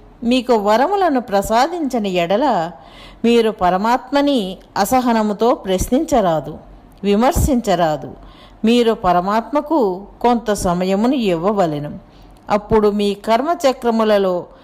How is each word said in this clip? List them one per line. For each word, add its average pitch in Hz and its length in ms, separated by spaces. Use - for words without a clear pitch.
మీకు 247 300
వరములను 262 680
ప్రసాదించని 233 880
ఎడల 180 640
మీరు 226 260
పరమాత్మని 226 1040
అసహనముతో 226 760
ప్రశ్నించరాదు, 185 1000
విమర్శించరాదు. 202 1080
మీరు 233 280
పరమాత్మకు 208 1120
కొంత 233 320
సమయమును 196 640
ఇవ్వవలెను. 175 840
అప్పుడు 208 400
మీ 202 240
కర్మచక్రములలో 226 1300